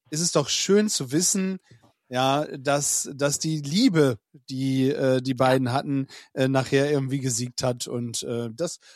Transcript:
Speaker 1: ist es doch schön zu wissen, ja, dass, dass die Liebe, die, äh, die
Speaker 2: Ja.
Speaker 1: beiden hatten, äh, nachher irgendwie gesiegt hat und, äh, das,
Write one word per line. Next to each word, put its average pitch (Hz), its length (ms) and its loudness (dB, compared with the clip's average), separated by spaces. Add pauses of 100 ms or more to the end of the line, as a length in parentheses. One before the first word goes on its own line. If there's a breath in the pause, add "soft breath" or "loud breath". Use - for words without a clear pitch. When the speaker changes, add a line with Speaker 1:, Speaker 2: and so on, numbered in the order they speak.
(120)
Speaker 1:
ist 151 100 -4
es 170 100 -2
doch 147 180 0
schön 208 400 2
zu 135 220 -4
wissen, 185 480 0 (500 soft breath)
ja, 135 340 2 (140)
dass, 143 560 0
dass 143 260 0
die 160 220 -2
Liebe, 151 580 4 (300)
die, 131 400 0
äh, 131 320 2
die 127 100 -4
Speaker 2:
Ja. 127 60 -2
Speaker 1:
beiden 131 340 4
hatten, 139 360 -2 (260 loud breath)
äh, 131 160 2
nachher 139 420 2
irgendwie 135 300 0
gesiegt 123 420 -4
hat 123 240 -4
und, 120 360 -6
äh, 120 300 -4
das, 160 260 -8 (160 soft breath)